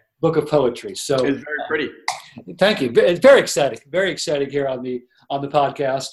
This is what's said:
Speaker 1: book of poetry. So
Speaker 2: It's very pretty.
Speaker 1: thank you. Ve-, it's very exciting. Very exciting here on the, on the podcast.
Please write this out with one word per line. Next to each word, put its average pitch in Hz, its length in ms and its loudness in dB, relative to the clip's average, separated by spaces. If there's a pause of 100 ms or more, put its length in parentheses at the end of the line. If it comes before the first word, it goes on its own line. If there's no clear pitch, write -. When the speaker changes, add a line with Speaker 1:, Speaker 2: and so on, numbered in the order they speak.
(200)
Speaker 1:
book 160 160 0
of 147 120 2
poetry. 120 460 0
So - 200 -4
Speaker 2:
It's 135 280 0
very 151 160 -8 (100)
pretty. 151 220 -4 (680)
Speaker 1:
thank 208 240 2
you. 120 80 -2
Ve-, 156 120 4
it's 175 180 2
very 269 200 10
exciting. 135 380 -2 (100)
Very 180 220 -2
exciting 143 400 -4
here 139 180 -2
on 127 140 -6
the, 123 200 -6 (280)
on 139 120 -4
the 143 60 -6
podcast. 139 640 -2